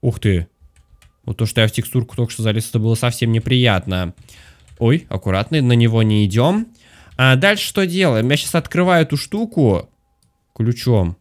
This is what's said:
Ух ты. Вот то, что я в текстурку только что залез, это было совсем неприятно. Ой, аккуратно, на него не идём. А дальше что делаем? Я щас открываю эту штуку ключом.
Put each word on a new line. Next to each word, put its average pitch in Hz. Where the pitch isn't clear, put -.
Ух 123
ты. 90
Вот 117
то, 113
что 110
я 110
в 107
текстурку -
только 117
что -
залез, 110
это 117
было 113
совсем 117
неприятно. 104
Ой, 127
аккуратно, 101
на 123
него 113
не 107
идём. 147
А 131
дальше 202
что 196
делаем? 165
Я 143
щас -
открываю 170
эту 147
штуку 165
ключом. 113